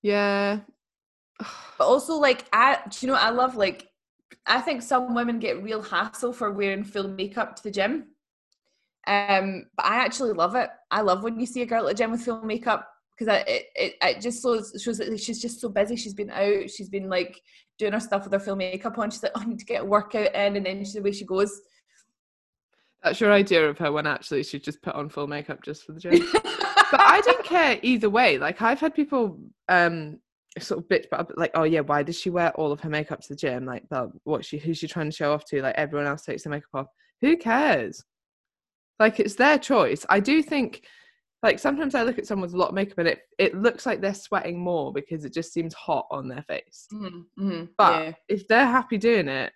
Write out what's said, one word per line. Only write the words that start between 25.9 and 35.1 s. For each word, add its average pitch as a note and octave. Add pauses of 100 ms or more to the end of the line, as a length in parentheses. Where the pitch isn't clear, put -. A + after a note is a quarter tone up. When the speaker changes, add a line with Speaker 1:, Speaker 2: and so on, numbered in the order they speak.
Speaker 1:
the D#3+
gym. E4+
Speaker 2:
<laughs> A4 (500)
Speaker 1:
But C#4
I G4+
don't B4+
care D#4+
either A3+
way. G#3
Like, D3
I've A#3
had D#4
people, B3+ (300)
um, E3+ (400)
sort F#3+
of E3+
bitch -
about, -
like, E3
"Oh E3
yeah, D#3+
why D3
does E3
she -
wear E3+
all D3+
of D3
her D#3+
makeup D3+
to -
the D3
gym? C3
Like, B2+
the, B2+ (120)
what D3+
she, -
who's D#3
she D#3+
trying D#3